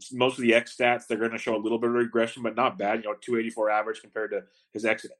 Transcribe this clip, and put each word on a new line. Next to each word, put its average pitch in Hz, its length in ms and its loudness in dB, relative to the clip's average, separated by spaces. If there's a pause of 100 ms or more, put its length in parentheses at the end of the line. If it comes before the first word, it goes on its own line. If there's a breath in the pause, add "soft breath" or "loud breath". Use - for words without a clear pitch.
(120)
most 127 260 0
of 127 40 -6
the 117 120 6
X 120 220 2
stats, 120 300 2
they're 113 120 -2
gonna 113 200 -2
show 113 180 -2
a - 20 0
little 110 200 0
bit 120 120 0
of 120 60 0
regression, 117 460 0
but 113 120 -4
not 113 240 0
bad. 107 240 0
You 104 80 -4
know, 104 100 -4
two 120 160 -2
eighty-four 110 320 0
average 107 320 0
compared 107 300 -6
to 98 140 -4 (280)
his 107 120 -6
X, 110 220 0 (120)